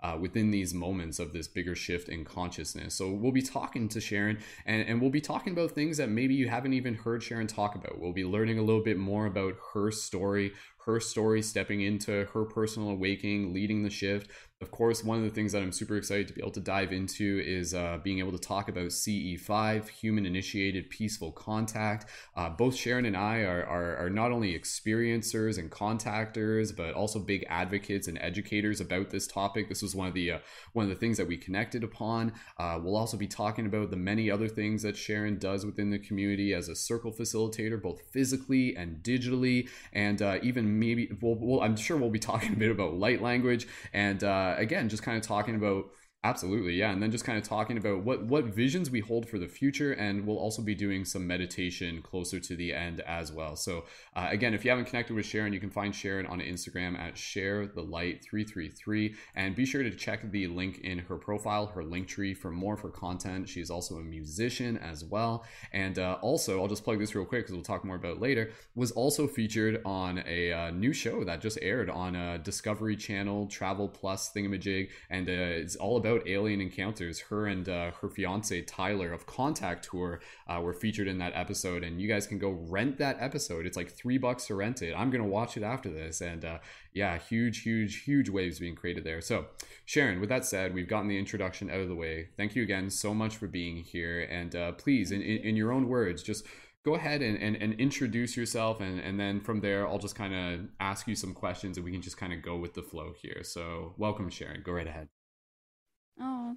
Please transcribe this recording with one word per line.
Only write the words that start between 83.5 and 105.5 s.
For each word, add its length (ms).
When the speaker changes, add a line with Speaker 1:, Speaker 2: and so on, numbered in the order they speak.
Speaker 1:
It's, 100
like, 140
three 260
bucks 300
to 80
rent 260
it. 160
I'm 140
gonna 160
watch 280
it 60
after 260
this, 320
and, 240
uh, 160
yeah, 260
huge, 420
huge, 440
huge 220
waves 300
being 160
created 300
there. 180
So, 280
Sharon, 340
with 100
that 160
said, 280
we've 140
gotten 220
the 100
introduction 500
out 100
of 100
the 60
way. 400
Thank 200
you 80
again 260
so 240
much 240
for 80
being 380
here, 380
and, 240
uh, 160
please, 400
in, 100
in, 220
in 120
your 160
own 160
words, 360
just 200
go 120
ahead 260
and, 160
and, 180
and 200
introduce 600
yourself, 460
and, 180
and 200
then 220
from 180
there, 280
I'll 120
just 180
kinda 520
ask 280
you 60
some 220
questions, 420
and 80
we 60
can 100
just 180
kinda 160
go 220
with 160
the 80
flow 320
here. 300
So 520
welcome, 360
Sharon. 320
Go 80
right 160
ahead. 200